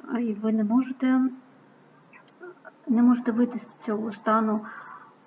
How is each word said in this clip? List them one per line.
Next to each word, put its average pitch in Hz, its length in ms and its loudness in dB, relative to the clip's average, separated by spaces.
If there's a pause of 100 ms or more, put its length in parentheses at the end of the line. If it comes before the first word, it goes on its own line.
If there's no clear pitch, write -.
(180)
і 226 160 -2
ви 220 180 -2
не 220 120 2
можете, 254 560 2 (1700)
не 233 140 4
можете 240 300 4
вийти 240 260 0
з - 260 -16
цього 214 280 -4
стану 214 480 0 (680)